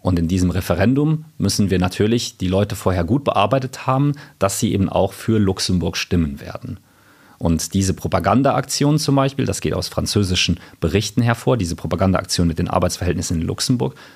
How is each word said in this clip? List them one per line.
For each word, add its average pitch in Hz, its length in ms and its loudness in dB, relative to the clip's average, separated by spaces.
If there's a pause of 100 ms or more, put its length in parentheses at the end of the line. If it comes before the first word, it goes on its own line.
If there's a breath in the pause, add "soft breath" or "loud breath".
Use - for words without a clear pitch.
Und 90 160 0
in 82 120 0
diesem 90 200 2
Referendum 123 760 0 (120)
müssen 101 320 0
wir 92 80 2
natürlich 104 600 0
die 92 100 -4
Leute 98 300 0
vorher 90 260 0
gut 120 220 0
bearbeitet 131 600 0
haben, 139 280 0 (260 loud breath)
dass 98 220 -2
sie 107 100 2
eben 95 160 2
auch 92 240 0
für 110 280 0
Luxemburg 92 580 0
stimmen 80 420 -2
werden. - 400 -12 (580 soft breath)
Und - 360 -2
diese 98 200 0
Propagandaaktion 123 1040 2
zum 143 180 0
Beispiel, 135 280 0
das 98 160 -2
geht - 140 -2
aus 92 160 -4
französischen 90 680 0 (220 loud breath)
Berichten 98 420 0
hervor, 120 360 2
diese 87 180 -2
Propagandaaktion 90 720 0
mit 80 120 0
den 85 100 -2
Arbeitsverhältnissen 87 720 -2
in 82 40 -4
Luxemburg 127 500 -2 (200 loud breath)